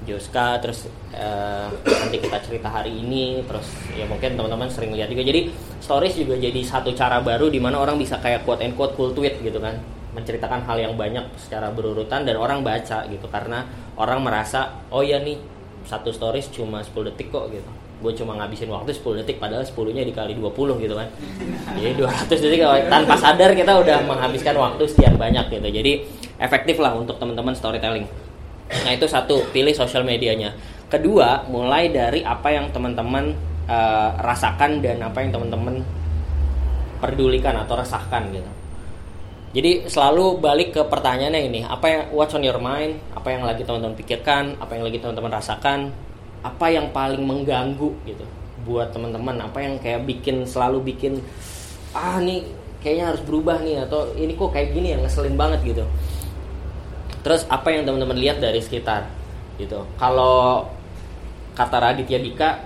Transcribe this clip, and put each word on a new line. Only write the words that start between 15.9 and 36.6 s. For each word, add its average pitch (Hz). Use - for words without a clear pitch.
stories 113
cuma 107
sepuluh 104
detik -
kok," 113
gitu. 98
"Gue 113
cuma 113
ngabisin 107
waktu 107
sepuluh 107
detik, 95
padahal 110
sepuluhnya 117
dikali 107
dua 107
puluh 135
gitu 110
kan." 110
Jadi 110
dua 127
ratus -
detik, 151
tanpa 147
sadar 170
kita 185
udah 160
menghabiskan 131
waktu 139
sekian -
banyak 117
gitu. 107
Jadi 107
efektif 147
lah 135
untuk 120
teman-teman 120
storytelling. 110
Nah, 131
itu 127
satu, 135
pilih 135
sosial 127
medianya. 113
Kedua, 151
mulai 127
dari 135
apa 120
yang 143
teman-teman, 123
eh, 110
rasakan 135
dan 120
apa 113
yang 135
teman-teman 120